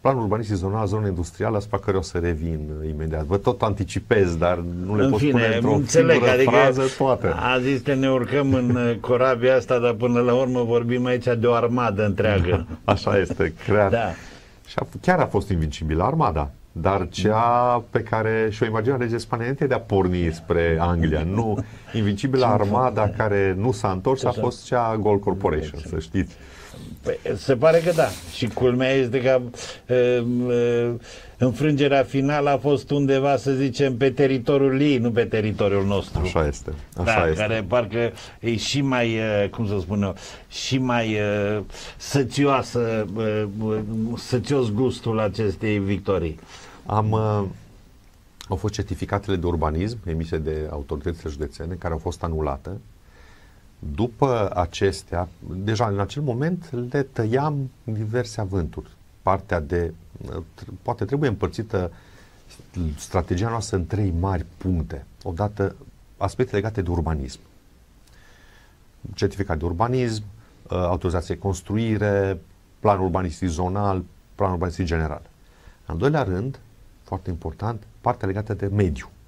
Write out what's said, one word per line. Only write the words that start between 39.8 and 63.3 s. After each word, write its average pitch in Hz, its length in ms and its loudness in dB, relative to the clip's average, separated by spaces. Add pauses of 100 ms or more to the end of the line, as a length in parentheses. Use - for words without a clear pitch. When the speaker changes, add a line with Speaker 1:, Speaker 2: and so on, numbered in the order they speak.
Speaker 2:
spun 101 220 -2
eu, 98 120 0 (340)
și - 300 -4
mai, 120 360 0
uh, 104 460 0 (360)
sățioasă, 123 1120 0 (100)
uh, 107 280 0 (180)
uh, 107 160 0 (380)
sățios 123 560 0
gustul 117 480 0
acestei 104 580 0
victorii. 95 600 0 (480)
Speaker 1:
Am, 107 240 0
uh, 107 320 0 (1040)
au 101 80 -4
fost 104 180 -4
certificatele 98 600 -4
de 85 100 -2
urbanism 82 600 -2
emise 82 320 -4
de 78 320 -4
autoritățile 76 600 -8
județene, 76 480 -8
care 85 140 -4
au 80 60 -4
fost 82 240 -8
anulate. 78 480 -4 (1120)
După 113 720 0
acestea, 87 760 -2 (280)
deja 107 320 0
în 101 120 -2
acel 101 220 -4
moment 151 480 -2 (200)
le 143 120 0
tăiam 135 680 -2 (140)
diverse 110 560 -4
avânturi. 92 500 -4 (320)
Partea 92 380 0
de, 82 320 -2 (880)
poate 113 220 -4
trebuie 143 240 0
împărțită 98 640 -2 (1040)
strategia 92 520 -2